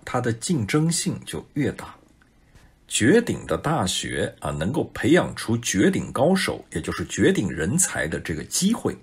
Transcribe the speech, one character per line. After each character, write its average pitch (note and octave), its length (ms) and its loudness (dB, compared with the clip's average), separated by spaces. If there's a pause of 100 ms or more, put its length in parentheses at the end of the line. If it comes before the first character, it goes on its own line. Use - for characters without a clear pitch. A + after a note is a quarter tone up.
它 B2 160 -2
的 A#2+ 140 0
竞 B2 320 -2
争 D#3 260 2
性 - 320 -2
就 - 200 -10 (100)
越 B2+ 180 0
大。 - 240 -16 (880)
绝 F#3 360 4
顶 - 240 -4
的 E2 100 0
大 C#3 300 0
学 - 540 -4
啊， D2+ 100 -4
能 D2+ 200 -2
够 D3 220 -2
培 A#2+ 200 2
养 E3 220 4
出 - 220 -2
绝 A#2+ 340 2
顶 - 220 -2
高 D3+ 220 4
手， F#3 280 -2 (100)
也 D#2+ 100 -6
就 F2 100 -4
是 - 140 -6
绝 C3+ 260 4
顶 A2+ 160 0
人 F#2+ 300 -2
才 - 280 0
的 - 140 -6
这 - 140 -6
个 D2+ 100 -6
机 G3+ 300 0
会， - 280 -2